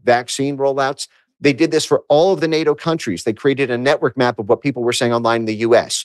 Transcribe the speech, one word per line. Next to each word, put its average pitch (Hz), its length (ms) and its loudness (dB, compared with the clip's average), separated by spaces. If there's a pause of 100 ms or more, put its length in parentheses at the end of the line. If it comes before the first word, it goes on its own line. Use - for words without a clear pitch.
vaccine 127 540 -2
rollouts. 135 500 -2 (340)
They 143 140 2
did 160 160 0
this 156 160 0
for 143 220 2
all 165 260 4
of 151 60 -4
the 160 80 -2
nato 156 260 0
countries. 160 500 -4
They 113 80 -2
created 135 380 0
a 120 80 -2
network 135 380 0
map 123 220 0
of 104 100 -8
what 113 120 2
people 127 220 -4
were 120 100 0
saying 120 220 0
online 117 280 0
in 110 40 -4
the 110 80 -4
U 113 200 2
S, - 300 0